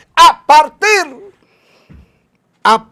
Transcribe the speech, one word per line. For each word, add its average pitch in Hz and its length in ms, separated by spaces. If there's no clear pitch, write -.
A - 300
partir, 349 880
a 226 300